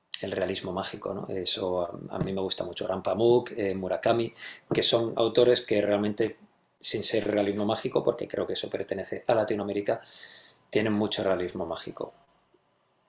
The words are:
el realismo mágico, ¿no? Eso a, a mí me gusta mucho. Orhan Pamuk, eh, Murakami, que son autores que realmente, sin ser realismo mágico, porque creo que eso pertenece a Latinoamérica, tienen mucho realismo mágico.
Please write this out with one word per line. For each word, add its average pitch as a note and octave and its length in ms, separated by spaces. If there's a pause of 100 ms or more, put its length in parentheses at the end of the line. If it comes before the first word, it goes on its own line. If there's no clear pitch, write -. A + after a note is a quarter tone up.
(200)
el G2+ 120
realismo F#2+ 400
mágico, G2 420
¿no? G2+ 140
Eso F2+ 540
a, - 340
a - 20
mí F#2+ 140
me F#2+ 80
gusta F#2+ 240
mucho. F2 200
Orhan F#2 180
Pamuk, A#2 500
eh, G2 220
Murakami, A2 580 (400)
que - 100
son A2+ 340
autores A#2+ 460
que G#2 200
realmente, G#2 560 (420)
sin G#2+ 240
ser G#2+ 260
realismo G2+ 340
mágico, - 400
porque - 240
creo - 180
que - 80
eso - 160
pertenece F#2+ 560
a B2 80
Latinoamérica, G#2 680 (680)
tienen G#2+ 240
mucho G#2 300
realismo F2+ 420
mágico. - 480 (960)